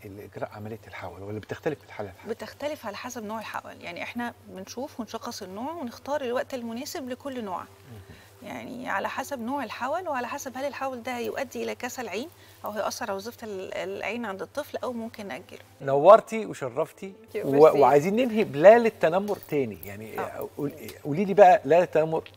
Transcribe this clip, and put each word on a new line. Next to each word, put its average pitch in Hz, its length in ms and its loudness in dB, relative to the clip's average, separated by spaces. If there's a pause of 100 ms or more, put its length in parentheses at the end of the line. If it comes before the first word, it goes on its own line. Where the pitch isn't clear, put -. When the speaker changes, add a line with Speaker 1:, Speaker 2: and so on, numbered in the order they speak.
Speaker 1:
لاجراء 101 500 -12
عمليه 107 340 -12
الحول 95 360 -14
ولا 104 160 -10
بتختلف 139 440 -8
من - 80 -20
حاله 101 260 -10
لحاله؟ 208 160 -12
Speaker 2:
بتختلف 277 520 -10
على 202 120 -10
حسب 247 260 -12
نوع 214 160 -10
الحول، - 420 -12
يعني 170 220 -12
احنا 240 300 -8 (140)
بنشوف 196 520 -14
ونشخص 233 440 -12
النوع 208 280 -10
ونختار 294 500 -8
الوقت 247 320 -6
المناسب 247 560 -10
لكل 254 340 -10
نوع. 185 180 -8
Speaker 1:
مهم. - 400 -20 (420)
Speaker 2:
يعني - 460 -12
على 202 200 -4
حسب 269 320 -8
نوع 262 220 -6
الحول 285 460 -8
وعلى 262 180 -6
حسب 269 300 -12
هل 269 80 -6
الحول 262 380 -8
ده 240 140 -8
هيؤدي 240 460 -8
الى 220 120 -6
كسل 247 340 -10
عين 233 200 -8 (360)
او 202 60 -8
هيأثر 214 340 -6
على 202 120 -4
وظيفه 220 300 -12
ال-، 190 260 -10
العين 202 520 -6
عند 190 160 -8
الطفل 277 360 -10
او 247 160 -8
ممكن 226 340 -10
نأجله. - 320 -14 (220)
Speaker 1:
نورتي 190 640 6
وشرفتي 151 680 -8 (200)
Speaker 2:
Thank 220 40 -10
you. - 80 -8
Speaker 1:
و-، 139 60 -2
Speaker 2:
ميرسي. 143 280 10
Speaker 1:
وعايزين 147 360 8
ننهي 226 280 2
بلا 156 340 10
للتنمر 202 600 2 (120)
تاني، 120 360 -2
يعني 101 340 -12
Speaker 2:
آه. - 280 -8 (100)
Speaker 1:
قول-، 143 160 -6 (300)
قولي 156 220 -2
لي 190 80 -2
بقى 180 320 10
لا 156 140 6
للتنمر 160 440 2 (120)